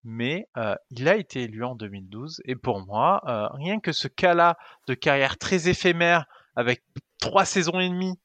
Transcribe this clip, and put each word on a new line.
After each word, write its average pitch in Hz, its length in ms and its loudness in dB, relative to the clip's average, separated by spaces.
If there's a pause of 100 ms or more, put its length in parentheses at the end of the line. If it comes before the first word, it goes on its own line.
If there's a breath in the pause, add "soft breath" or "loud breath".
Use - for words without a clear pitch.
mais, 120 500 -4
euh, 110 200 -2 (160)
il 131 180 -2
a 208 80 4
été 143 240 -6
élu 113 240 -8
en 123 100 -6
deux 107 140 -10
mille 95 180 -14
douze, 123 380 -14
et 127 100 -6
pour 117 240 -4
moi, 110 480 0
euh, 107 200 -4 (100)
rien 185 220 -4
que 175 120 -4
ce - 160 -4
cas-là 170 480 4 (320 loud breath)
de 131 60 0
carrière 139 440 2
très 175 300 0
éphémère, 170 580 4 (300 soft breath)
avec 123 280 0 (360)
trois - 240 2
saisons 175 360 0
et 185 100 0
demie 185 240 -2 (100)